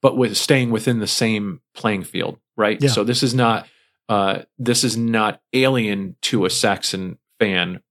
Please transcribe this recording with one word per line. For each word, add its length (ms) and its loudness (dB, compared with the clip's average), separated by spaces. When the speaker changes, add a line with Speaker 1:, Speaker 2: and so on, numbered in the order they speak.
Speaker 1:
but 160 4
with 180 2
staying 360 2
within 260 0
the 80 -2
same 560 -2
playing 280 -2
field. 360 -6
Right. 240 0
Speaker 2:
Yeah. 80 4
Speaker 1:
So 140 0
this 180 0
is 140 2
not, 320 2
uh, 300 0
this 260 0
is 140 0
not 420 0
alien 720 0
to 220 2
a 40 2
Saxon 720 -2
fan, 520 0